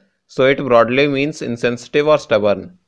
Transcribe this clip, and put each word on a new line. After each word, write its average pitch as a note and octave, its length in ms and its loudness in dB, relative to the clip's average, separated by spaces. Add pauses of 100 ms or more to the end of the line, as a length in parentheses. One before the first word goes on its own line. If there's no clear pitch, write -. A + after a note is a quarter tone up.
(320)
So C3+ 220 2
it C#3 80 -4
broadly B2 480 2
means C#3+ 340 -4
insensitive A#2+ 640 -4
or D3+ 120 4
stubborn। G2+ 480 0 (200)